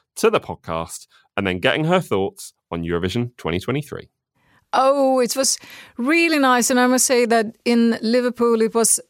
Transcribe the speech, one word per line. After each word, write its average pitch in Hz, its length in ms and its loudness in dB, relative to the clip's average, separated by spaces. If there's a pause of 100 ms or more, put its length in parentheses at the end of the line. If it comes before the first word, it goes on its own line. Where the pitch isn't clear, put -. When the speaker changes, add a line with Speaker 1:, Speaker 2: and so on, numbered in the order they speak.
(160)
Speaker 1:
to - 140 2
the 151 100 2
podcast - 680 -10 (300)
and 98 100 -2
then 92 140 -2
getting 127 240 0
her 180 160 2
thoughts - 540 -4 (160)
on 85 120 -6
Eurovision 90 540 -4
twenty 85 240 -4
twenty-three. - 480 -8 (640)
Speaker 2:
Oh, 269 480 2
it 247 160 -2
was 269 220 -2 (380)
really 320 420 0
nice. 254 320 2
And 247 100 2
I 247 80 4
must 254 180 2
say 247 180 2
that 226 400 0
in 233 380 2
Liverpool, 233 580 2
it 220 140 0
was, 226 360 2